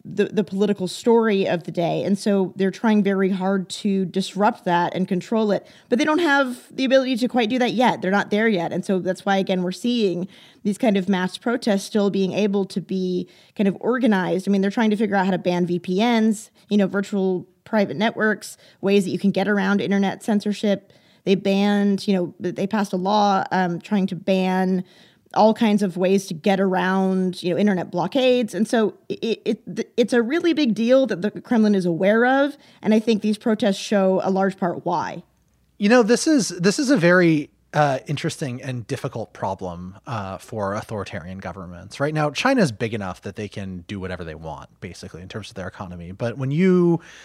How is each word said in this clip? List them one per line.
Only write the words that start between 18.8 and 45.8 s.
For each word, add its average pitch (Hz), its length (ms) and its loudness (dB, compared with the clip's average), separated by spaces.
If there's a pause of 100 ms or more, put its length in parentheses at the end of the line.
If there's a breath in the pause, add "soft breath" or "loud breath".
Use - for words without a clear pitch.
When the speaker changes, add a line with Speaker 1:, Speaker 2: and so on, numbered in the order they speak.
Speaker 1:
that 180 60 -4
you 185 80 -2
can 196 140 2
get 190 160 0
around 202 320 2
internet 196 420 0
censorship. 208 680 -2 (320 soft breath)
They 190 100 4
banned, 196 720 2
you 202 80 2
know, 180 260 -2
th-, 175 140 -6
they 196 140 -4
passed 202 240 -2
a 196 40 -2
law, 202 540 2
um, 175 300 0
trying 190 260 0
to 190 80 -6
ban 185 680 0 (500 soft breath)
all 214 180 6
kinds 208 300 2
of 180 160 -2
ways 190 280 2
to - 60 -10
get 185 260 0
around, 185 840 0
you 180 100 -2
know, 151 80 0
internet 196 300 0
blockades. 247 640 2
And 214 120 0
so 220 280 2 (160)
it, - 340 -4
it, 202 320 -4
th-, 233 120 -6 (100)
it's 233 160 2
a 240 80 6
really 330 320 0
big 254 200 2
deal 247 320 4
that 196 140 -4
the 202 100 -2 (120)
Kremlin 214 320 2
is 185 100 2
aware 196 400 2
of. 277 320 2 (240 soft breath)
And 214 140 2
I 220 60 4
think 220 200 0
these 214 160 -2
protests 214 400 0
show 190 480 2
a 190 60 0
large 190 260 0
part - 300 -4
why. 156 360 -4 (540)
Speaker 2:
You 202 140 2
know, 247 120 8
this 220 240 2
is, 285 220 2
this 180 300 0
is 277 100 0
a 269 80 4
very, 170 540 4 (240)
uh, 143 320 2
interesting 135 560 -6
and 127 240 -8
difficult 123 480 -8
problem, 92 720 -8
uh, 98 320 -8
for 101 360 -6
authoritarian 95 640 -10
governments. 90 640 -12
Right 151 140 -2
now, 151 160 0
China's 208 420 0
big 110 220 -6
enough 95 280 -8
that 98 140 -12
they 107 120 -8
can 95 380 -12
do 101 140 -8
whatever 90 240 -8
they 80 100 -10
want, 78 460 -14
basically, 90 400 -14
in 92 80 -16
terms - 220 -14
of - 40 -20
their 90 140 -10
economy. 90 440 -12